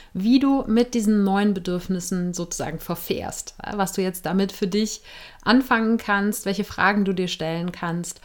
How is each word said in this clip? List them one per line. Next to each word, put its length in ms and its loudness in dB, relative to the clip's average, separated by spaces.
wie 260 4
du 280 2
mit 260 4
diesen 320 4
neuen 280 4
Bedürfnissen 800 -2
sozusagen 460 -6
verfährst, 760 -6
was 180 -2
du 100 -2
jetzt 240 -4
damit 280 0
für 140 -2
dich 340 -2
anfangen 540 4
kannst, 480 0
welche 180 -2
Fragen 400 2
du 80 0
dir 160 -2
stellen 460 -4
kannst, 520 -6